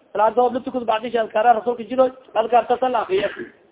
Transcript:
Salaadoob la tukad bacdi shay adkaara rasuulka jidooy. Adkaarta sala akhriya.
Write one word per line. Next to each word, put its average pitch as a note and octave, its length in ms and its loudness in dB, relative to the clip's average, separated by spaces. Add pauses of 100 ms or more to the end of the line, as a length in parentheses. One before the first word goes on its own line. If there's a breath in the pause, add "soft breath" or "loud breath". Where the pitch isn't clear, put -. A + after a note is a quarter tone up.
(120)
Salaadoob A3+ 420 2
la B3+ 60 -4
tukad B3 240 -6
bacdi A3 260 -2
shay A3+ 100 -2
adkaara A3 320 2
rasuulka A#3 320 -2
jidooy. B3+ 260 2 (240)
Adkaarta A3+ 460 2
sala B3 220 0
akhriya. F#3+ 260 -2 (440)